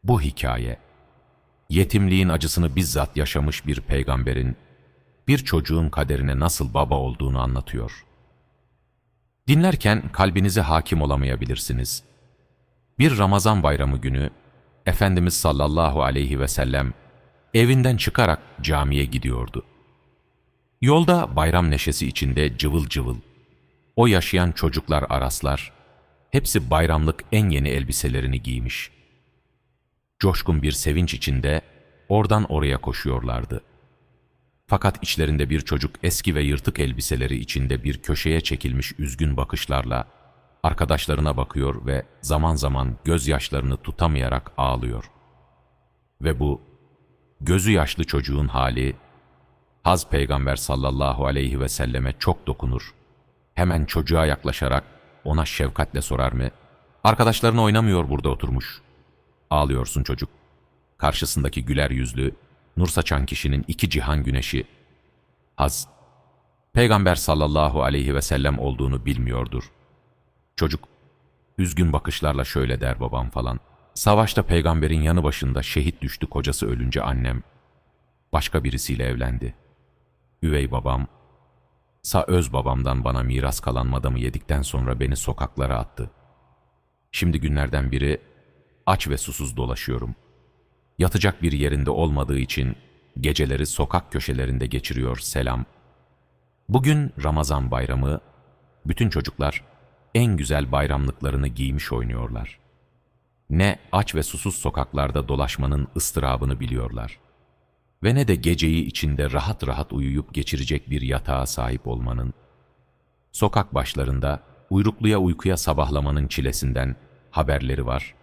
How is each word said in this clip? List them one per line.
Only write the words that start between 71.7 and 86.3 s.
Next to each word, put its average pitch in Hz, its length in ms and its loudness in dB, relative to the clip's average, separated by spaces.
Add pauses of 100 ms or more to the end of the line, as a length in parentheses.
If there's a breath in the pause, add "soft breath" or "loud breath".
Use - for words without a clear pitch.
bakışlarla 71 500 -2
şöyle 64 380 -2
der 64 180 -2
babam 62 300 -4
falan. 60 300 -4 (340)
"Savaşta 104 500 2
peygamberin 80 580 2
yanı 82 220 4
başında 65 400 0
şehit 78 380 -2
düştü 73 260 -6
kocası 67 400 -2
ölünce 62 340 -2
annem. 62 420 -2 (880)
Başka 80 300 0
birisiyle 64 400 -2
evlendi. 62 520 -4 (880)
Üvey 73 280 0
babam, 64 360 -2 (960)
sa - 260 0
öz 82 260 2
babamdan 64 500 0
bana 64 200 -2
miras 64 360 -2
kalan 62 280 -2
madamı 64 320 -2
yedikten 64 420 -2
sonra 64 380 -2
beni 67 160 0
sokaklara 64 640 -4
attı. - 320 -10 (1000)